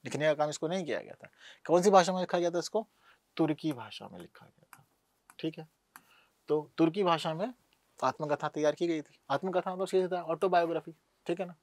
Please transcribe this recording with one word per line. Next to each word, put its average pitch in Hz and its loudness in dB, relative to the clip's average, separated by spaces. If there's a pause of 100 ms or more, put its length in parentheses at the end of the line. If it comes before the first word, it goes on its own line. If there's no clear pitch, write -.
लिखने 143 -4
का 156 4
काम 151 0
इसको 156 -6
नहीं 180 -4
किया 113 -4
गया - -14
था। - -20 (380)
कौन 175 6
सी 196 6
भाषा 190 8
में 185 -2
लिखा 180 -2
गया 175 0
था 175 -2
इसको? 214 -4 (520)
तुर्की 156 0
भाषा 107 -12
में 92 -16
लिखा - -20
गया - -20
था, - -20 (560)
ठीक 160 -8
है। 160 -16 (840)
तो 151 2 (180)
तुर्की 165 4
भाषा 165 2
में 208 -4 (460)
आत्मकथा 147 -2
तैयार 151 0
की 175 -2
गई 160 -2
थी। - -20 (120)
आत्मकथा 180 -2
मतलब 185 -4
सीधे 185 2
सीधा 180 -4
ऑटोबायोग्राफी, 165 0 (340)
ठीक 170 -4
है 190 -4
ना। 175 -16